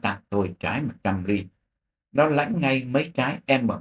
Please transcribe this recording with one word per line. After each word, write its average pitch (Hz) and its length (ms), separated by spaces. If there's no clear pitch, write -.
tặng 101 260
tôi 95 300
trái 104 240
một 117 120
trăm 95 200
ly, 98 220
nó 147 140
lãnh 151 340
ngay 135 240
mấy 139 300
trái 135 480
M 110 80